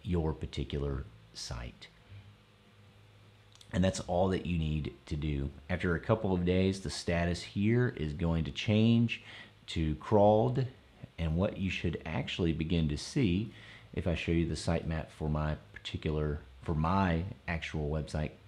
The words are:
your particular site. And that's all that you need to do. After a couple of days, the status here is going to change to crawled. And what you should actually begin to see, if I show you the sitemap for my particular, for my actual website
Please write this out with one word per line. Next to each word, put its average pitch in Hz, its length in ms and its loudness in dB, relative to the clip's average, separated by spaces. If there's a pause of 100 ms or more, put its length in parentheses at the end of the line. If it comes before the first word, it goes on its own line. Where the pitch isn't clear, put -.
your 80 300 0
particular 69 720 -4 (280)
site. - 540 -12 (1800)
And 87 120 4
that's 92 180 4
all 92 280 2
that 90 160 0
you 85 120 0
need 78 360 0 (120)
to 78 100 -4
do. 71 340 -2 (200)
After 87 260 0
a 78 40 -2
couple 104 340 0
of 90 120 2
days, 95 360 2
the 73 80 -6
status 85 520 -2
here 113 560 2
is 76 160 -4
going 82 320 0
to 71 60 -6
change 113 680 4 (460)
to 78 280 0
crawled. 110 680 4 (520)
And 80 180 0
what 92 220 0
you 92 120 -2
should 85 360 -2
actually 85 480 -2
begin 80 360 2
to 73 80 -2
see, 107 540 0 (420)
if - 140 -4
I 82 80 2
show - 160 -2
you 85 160 4
the 80 80 -2
sitemap 80 540 -2
for 78 200 -6
my 76 260 0 (180)
particular, 76 680 -4 (220)
for 85 120 -2
my 85 500 2 (240)
actual 80 420 -4
website 76 420 -2 (160)